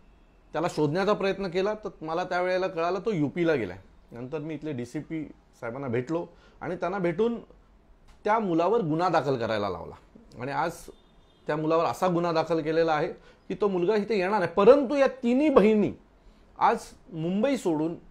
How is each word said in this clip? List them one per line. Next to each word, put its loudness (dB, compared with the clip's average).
त्याला -2
शोधण्याचा 0
प्रयत्न -2
केला, -2
तर -10
मला -4
त्यावेळेला 0
कळालं -2
तो 0
युपीला 0
गेलाय. -4
नंतर -10
मी -8
इथले -8
डीसीपी -8
साहेबांना -8
भेटलो -2
आणि -6
त्यांना -4
भेटून -2
त्या 2
मुलावर 2
गुन्हा 0
दाखल 2
करायला -2
लावला -10
आणि -8
आज -2
त्या -2
मुलावर 2
असा 0
गुन्हा 0
दाखल 0
केलेला 0
आहे 0
की -6
तो 0
मुलगा 2
इथे 0
येणार 0
नाही. 0
परंतु 8
या 4
तिन्ही 2
बहिणी 6
आज 2
मुंबई 0
सोडून -2